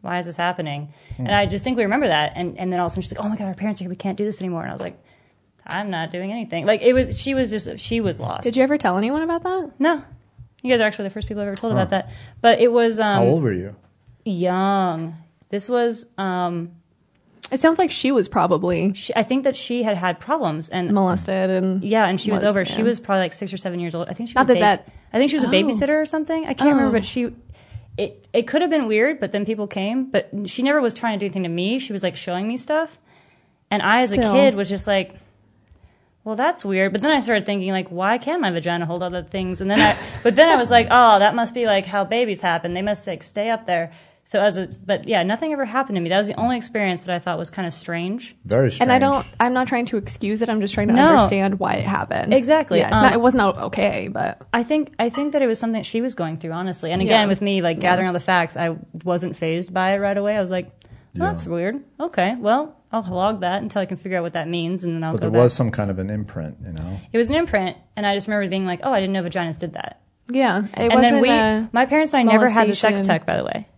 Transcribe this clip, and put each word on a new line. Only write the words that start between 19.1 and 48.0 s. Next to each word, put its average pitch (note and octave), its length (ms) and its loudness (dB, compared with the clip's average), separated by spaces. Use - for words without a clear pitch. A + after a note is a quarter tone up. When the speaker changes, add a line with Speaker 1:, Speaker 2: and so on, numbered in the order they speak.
Speaker 1:
I A3+ 80 2
think B3+ 220 -2
that C4+ 100 0
she A#3+ 280 -4
had G#3+ 140 0
had F3 220 -2
problems F3 500 -4
and F3+ 240 -4
Speaker 3:
molested F#3+ 560 0
and F#3+ 320 0
Speaker 1:
Yeah, G#3+ 260 2
and F#3 140 0
she G#3 80 -4
was G3 120 0
Speaker 3:
was, G#3 80 2
Speaker 1:
over. G3 160 0
She - 140 -6
Speaker 3:
yeah. A3 40 0
Speaker 1:
was A#3 160 0
probably, G3 220 0
like, E3+ 120 -2
six F#3+ 200 -10
or F#3+ 40 -10
seven F3 220 -6
years E3+ 160 -6
old. E3 140 -6
I - 40 -8
think A#3 160 -10
she - 60 -18
Speaker 3:
Not C4 140 4
Speaker 1:
was B3 100 6
Speaker 3:
that G3+ 240 4
Speaker 1:
ba-, - 80 -20
Speaker 3:
that - 20 -20
Speaker 1:
I - 40 0
think C#4 140 4
she D4+ 60 0
was B3+ 80 2
a - 20 -2
Speaker 3:
Oh. A#3+ 40 0
Speaker 1:
babysitter C#4 480 2
or D#4 60 0
something. D#4+ 400 -4
I - 80 -6
can't C#4+ 220 4
remember, C4+ 220 4
Speaker 3:
Oh. - 20 4
Speaker 1:
but G3+ 60 -4
she, A#3+ 280 -4
it, - 360 -8
it A3+ 120 2
could D#4 160 0
have F4 80 0
been D4 160 0
weird, A3+ 360 0
but F#3+ 100 -4
then G3+ 140 -2
people G#3 200 -4
came. A3 460 -4
But F3+ 180 0
she B3 140 -6
never C#4+ 200 2
was A#3 120 0
trying A3+ 240 -4
to - 20 -6
do G3+ 60 -4
anything F#3+ 180 -4
to E3+ 60 -4
me. F#3 300 -2
She C4 140 -8
was, G3 100 -6
like, F3+ 140 -4
showing F#3 320 -6
me B3 80 -6
stuff. D#4 420 -4
And G#3 100 0
I, A3+ 200 4
as A#3 100 2
a G3+ 40 0
Speaker 3:
Still. A3 180 2
Speaker 1:
kid, C4 220 6
was G3 140 -2
just G3 180 -4
like, G3 280 -2
"Well, G#3+ 120 -6
that's D4+ 300 -2
weird." G3 260 0
But G3 100 -2
then D4 100 2
I C#4+ 100 4
started G#3 240 0
thinking, G3 260 -2
like, F#3 180 -2
"Why F#3+ 280 0
can't D4 240 -2
my G3 100 0
vagina E3+ 340 -2
hold F3 180 -4
all F3+ 60 -4
the F3+ 140 -6
things?" F#3 380 -6
And F#3+ 100 -2
then A3 80 4
I, D4+ 180 4
Speaker 3:
<laughs> - 140 -14
Speaker 1:
but A#3 120 4
then D#4+ 140 8
I D#4+ 60 6
was A#3+ 140 2
like, A#3 220 6
"Oh, A3+ 280 8
that G#3 160 6
must A#3 180 -2
be, A#3+ 120 0
like, G3 200 2
how G3 180 -2
babies G#3+ 380 -2
happen. E3+ 320 -2
They F3+ 80 -2
must, G3+ 260 -4
like, E3+ 160 -8
stay G#3 260 -6
up A3+ 160 -4
there." E3+ 260 -2
So G#3 140 -2
as G3 180 2
a, F#3+ 100 -4
but A3+ 220 -2
yeah, F#3+ 160 2
nothing A3+ 300 -2
ever C#4 120 -2
happened B3 300 -2
to F3 60 -2
me. E3 80 -4
That F#3+ 100 2
was G3+ 80 0
the - 120 -8
only A#3+ 160 0
experience G3+ 500 -4
that F3+ 100 -4
I - 20 -4
thought E3+ 220 -4
was E3+ 100 -8
kinda F3 220 -6
strange. F3 640 -8